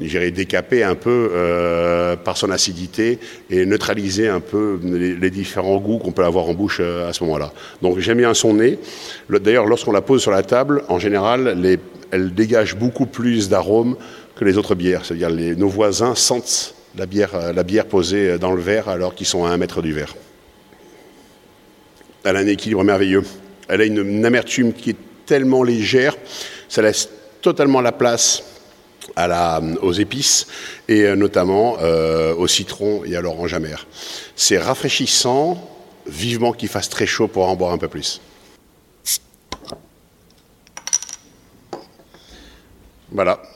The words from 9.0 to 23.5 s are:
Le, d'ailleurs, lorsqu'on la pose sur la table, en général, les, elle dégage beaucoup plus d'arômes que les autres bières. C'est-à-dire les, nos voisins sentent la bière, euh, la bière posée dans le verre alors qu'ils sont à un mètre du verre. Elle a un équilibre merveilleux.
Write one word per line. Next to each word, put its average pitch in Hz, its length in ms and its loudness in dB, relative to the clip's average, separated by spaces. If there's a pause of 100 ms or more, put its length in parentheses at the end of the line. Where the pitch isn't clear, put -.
Le, - 140 2
d'ailleurs, 110 240 4
lorsqu'on 117 260 2
la 98 100 4
pose 131 200 4
sur 107 100 2
la 95 100 4
table, 139 460 0
en 90 120 0
général, 104 640 2
les, 92 160 4 (340)
elle 92 220 0
dégage 110 420 2
beaucoup 123 300 0
plus 117 440 -2
d'arômes 104 460 2 (400)
que - 80 -4
les 98 140 4
autres 104 160 0
bières. 90 320 0
C'est-à-dire 85 240 -4
les, 82 260 -2
nos 98 140 2
voisins 104 460 0
sentent - 580 -2 (240)
la 95 80 -6
bière, 98 300 -2
euh, 85 180 -2
la 90 80 2
bière 98 240 0
posée 92 540 2
dans 92 140 0
le 87 100 0
verre 104 260 0
alors 90 240 -2
qu'ils 92 140 -6
sont 87 180 0
à 85 40 2
un 87 80 2
mètre 90 260 -2
du 78 100 -2
verre. 73 220 -6 (2000)
Elle 95 140 2
a - 20 2
un 101 80 2
équilibre 101 360 0
merveilleux. 98 380 4 (480)